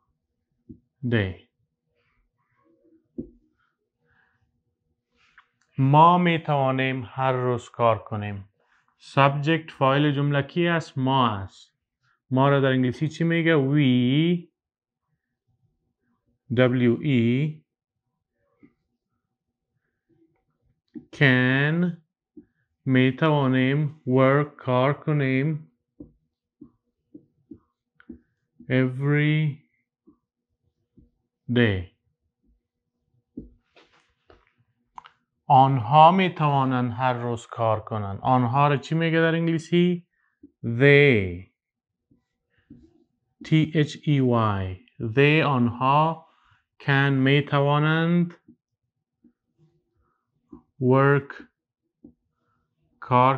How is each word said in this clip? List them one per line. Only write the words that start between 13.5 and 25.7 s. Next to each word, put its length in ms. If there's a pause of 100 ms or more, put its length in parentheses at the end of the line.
We 1000 (2000)
W 460
E 480 (3750)
can، 800 (880)
می‌توانیم 1200
work، 500
کار 360
کنیم. 800 (3000)